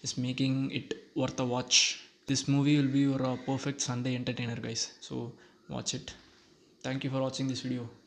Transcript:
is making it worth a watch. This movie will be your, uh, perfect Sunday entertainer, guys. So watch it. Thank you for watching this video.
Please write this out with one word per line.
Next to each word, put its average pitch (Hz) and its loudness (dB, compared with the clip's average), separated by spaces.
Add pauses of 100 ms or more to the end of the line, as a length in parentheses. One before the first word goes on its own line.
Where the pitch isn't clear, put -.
is - -4
making 131 2
it - -4 (220)
worth 127 0
a 127 2
watch. - 2 (240)
This - 0
movie 139 6
will 135 4
be 139 6
your, 135 4
uh, 127 0 (100)
perfect 135 -2
Sunday 123 0
entertainer, 120 -2
guys. 113 -4
So 127 -6 (380)
watch 127 -4
it. - -8 (680)
Thank 131 -4
you 131 -2
for 135 0
watching 131 -2
this 127 -4
video. 123 -4 (200)